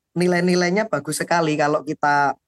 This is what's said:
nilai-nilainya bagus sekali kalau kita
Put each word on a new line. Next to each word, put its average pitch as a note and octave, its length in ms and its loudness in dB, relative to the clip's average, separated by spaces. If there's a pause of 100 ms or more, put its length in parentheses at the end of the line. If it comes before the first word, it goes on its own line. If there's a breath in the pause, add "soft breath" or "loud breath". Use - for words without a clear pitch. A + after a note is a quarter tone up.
(140)
nilai-nilainya F3+ 720 2
bagus D3 380 -4
sekali D#3+ 340 0
kalau D3 240 0
kita C#3+ 640 0